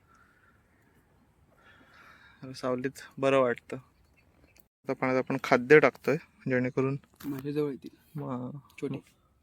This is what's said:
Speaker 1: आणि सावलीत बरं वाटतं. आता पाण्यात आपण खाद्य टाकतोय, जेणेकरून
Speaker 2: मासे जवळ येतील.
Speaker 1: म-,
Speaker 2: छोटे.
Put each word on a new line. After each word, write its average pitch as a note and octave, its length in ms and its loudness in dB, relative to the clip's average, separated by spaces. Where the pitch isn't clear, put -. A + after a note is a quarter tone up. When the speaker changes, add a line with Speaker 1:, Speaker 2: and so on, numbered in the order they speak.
Speaker 1:
आणि C3 120 -16
सावलीत B2+ 480 -4
बरं C3+ 200 4
वाटतं. B2 380 -2
आता - 1160 -16
पाण्यात C3 260 0
आपण C3+ 260 -2
खाद्य C3+ 360 6
टाकतोय, C3+ 360 2
जेणेकरून C3 480 0
Speaker 2:
मासे C#3 280 -8
जवळ D3 180 -2
येतील. - 500 -14
Speaker 1:
म-, B2+ 300 -8
Speaker 2:
छोटे. C#3 160 -8